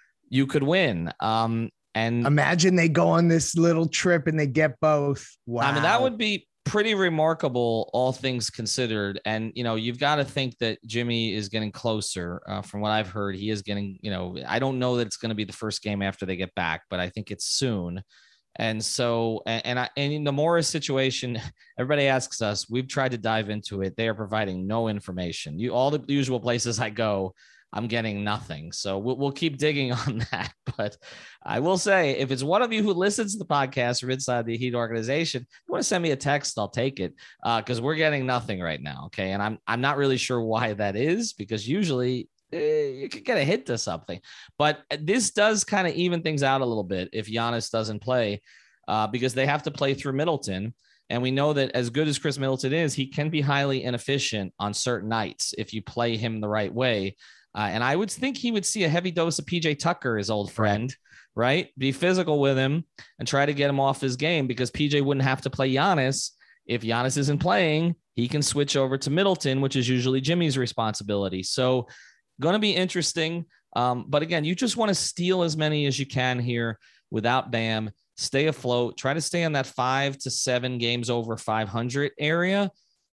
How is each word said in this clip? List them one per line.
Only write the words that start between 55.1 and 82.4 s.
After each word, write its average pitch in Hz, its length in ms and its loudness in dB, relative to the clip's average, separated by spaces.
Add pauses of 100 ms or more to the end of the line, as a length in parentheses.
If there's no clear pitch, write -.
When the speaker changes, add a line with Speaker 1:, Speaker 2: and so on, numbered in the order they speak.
Speaker 1:
if 104 160 -6
you 110 80 -6
play 117 380 -2
him 110 240 -4
the 104 80 -2
right 107 220 0
way. 107 440 0 (380)
Uh, 104 160 -2
and 113 140 0
I 135 100 2
would 196 160 -2
think 269 280 -4
he 240 120 -2
would 208 140 0
see 202 200 0
a 160 40 2
heavy 175 220 0
dose 165 280 0
of 156 60 -6
P 175 160 -2
J 156 140 2
Tucker, 143 420 0
his 101 140 -2
old 104 200 0
friend, 107 460 0 (380)
right? 131 420 2
Be 143 160 0
physical 170 480 2
with 139 160 4
him 139 300 2 (320)
and 117 100 -6
try 139 160 4
to 147 80 2
get 143 160 2
him 139 100 2
off 135 220 2
his 127 160 -2
game, 147 300 0
because 123 240 -2
P 147 180 0
J 143 140 4
wouldn't 135 240 2
have 135 160 2
to 139 80 -4
play 135 200 0
Giannis. 139 600 2 (340)
If 117 160 -2
Giannis 120 380 0
isn't 143 220 2
playing, 170 540 2 (200)
he 120 120 0
can 147 140 0
switch 143 340 0
over 135 220 2
to 135 140 -4
Middleton, 156 500 2
which 135 160 0
is 123 100 2
usually 131 360 2
Jimmy's 156 340 2
responsibility. 101 840 -2
So 127 460 0 (520)
gonna 170 180 2
be 208 160 2
interesting. 170 720 -2 (320)
Um, 123 320 0
but 147 140 2
again, 165 240 0
you 175 80 2
just 233 240 0
wanna 208 160 2
steal 180 480 0
as 160 120 2
many 151 300 2
as 131 140 0
you 135 80 -2
can 127 320 0
here 117 400 0 (320)
without 120 400 2
Bam. 113 400 0 (260)
Stay 139 300 2
afloat. 123 500 0
Try 135 160 0
to 160 80 -2
stay 170 220 0
in 160 100 0
that 135 140 0
five 135 540 0
to 127 100 -6
seven 123 480 0
games 120 320 0
over 113 260 0
five 110 320 -2
hundred 120 500 -2
area 180 520 0 (420)